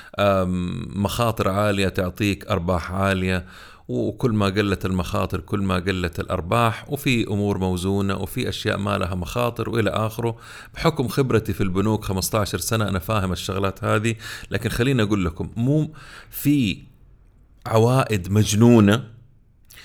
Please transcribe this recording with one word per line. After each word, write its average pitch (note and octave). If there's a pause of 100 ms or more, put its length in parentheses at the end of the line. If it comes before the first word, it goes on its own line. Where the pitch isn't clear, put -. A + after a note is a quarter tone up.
(180)
آم، F#2 (140)
مخاطر G#2
عالية G2
تعطيك F#2
أرباح F2+
عالية، F#2 (420)
وكل A#2
ما G#2
قلت G2
المخاطر F#2
كل G#2
ما F#2+
قلت F#2
الأرباح، G#2
وفي B2+
أمور G2+
موزونة F#2+
وفي G2+
أشياء G2
ما G2+
لها F#2+
مخاطر A2
وإلى A2
آخره. A2+ (380)
بحكم D#3
خبرتي A#2
في -
البنوك G2+
خمستاشر G2
سنة G#2+
أنا F#2+
فاهم F#2+
الشغلات F#2+
هذه، A2 (360)
لكن G2+
خليني B2
أقول G2+
لكم، E2
مو D3+ (380)
في C#3 (880)
عوائد A2+
مجنونة G#2+ (720)